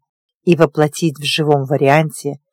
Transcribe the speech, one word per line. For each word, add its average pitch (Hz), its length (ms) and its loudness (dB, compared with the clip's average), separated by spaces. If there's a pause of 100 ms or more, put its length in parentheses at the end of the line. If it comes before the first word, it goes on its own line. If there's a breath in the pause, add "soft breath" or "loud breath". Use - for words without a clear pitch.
(440)
и 175 120 4
воплотить 151 640 0
в 143 60 -14
живом 147 400 0
варианте 143 760 0 (140)